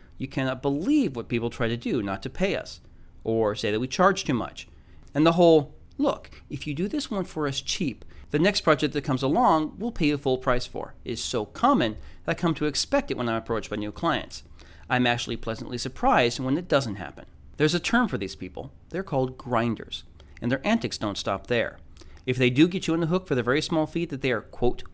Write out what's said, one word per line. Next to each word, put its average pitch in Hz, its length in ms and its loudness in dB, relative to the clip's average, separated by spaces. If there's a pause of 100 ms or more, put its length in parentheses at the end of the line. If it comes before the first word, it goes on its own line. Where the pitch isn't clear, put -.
(160)
You 131 120 -6
cannot 131 340 -2
believe 165 520 2
what 113 140 -6
people 117 220 0
try 117 180 -2
to 117 80 0
do 131 260 -2
not 98 200 -4
to 131 80 -8
pay 185 260 0
us, - 240 -10 (440)
or 110 300 2
say 107 160 -2
that 107 100 2
we 127 60 0
charge 190 380 2
too 151 80 0
much. 101 340 -4 (480)
And 151 120 6
the 165 60 8
whole, 165 420 6 (240)
"Look, - 320 0 (180)
if 135 180 -8
you 151 60 -4
do 175 160 -2
this 294 220 -4
one 196 140 -2
for 151 220 -4
us 139 140 -2
cheap, - 420 -4 (280)
the 147 80 0
next 180 240 2
project 147 320 2
that 143 100 -2
comes 131 180 0
along, 160 560 4
we'll 226 140 -4
pay 170 140 2
you 147 100 4
full 131 220 2
price 123 280 2
for," - 280 -10 (100)
is 117 180 -6
so 110 220 -2
common 151 520 2 (280)
that 170 80 -2
I - 80 -4
come 165 140 2
to 151 100 -2
expect - 460 0
it 135 80 -2
when 120 100 0
I'm 113 80 0
approached 113 320 -2
by 104 80 -4
new 107 160 -4
clients. - 500 -4 (460)
I'm 127 180 2
actually 120 300 0
pleasantly 113 400 -6
surprised 131 640 2
when 131 160 0
it 175 100 -4
doesn't 127 300 0
happen. 80 300 -12 (320)
There's 151 160 2
a 170 60 0
term 233 280 2
for 127 80 -4
these 95 200 -6
people. - 360 -10 (160)
They're 180 140 -6
called 131 340 -2
grinders, 120 680 -2 (360)
and 120 100 -2
their 135 160 0
antics 220 300 0
don't 104 220 -4
stop 98 300 -4
there. 117 300 0 (480)
If 127 100 0
they 127 140 4
do 143 180 6
get 175 180 -4
you 160 60 0
on 165 80 2
the 165 60 0
hook 180 200 0
for 151 80 -2
the 123 80 2
very 135 200 2
small 156 240 0
fee 170 180 -4
that 135 160 -8
they 135 100 0
are, 113 120 -2
quote, - 400 0 (120)